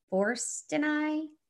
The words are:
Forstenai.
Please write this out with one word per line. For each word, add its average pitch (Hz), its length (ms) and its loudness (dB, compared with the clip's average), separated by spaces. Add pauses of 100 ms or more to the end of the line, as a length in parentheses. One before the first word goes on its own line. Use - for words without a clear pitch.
(140)
Forstenai. 302 1120 0 (240)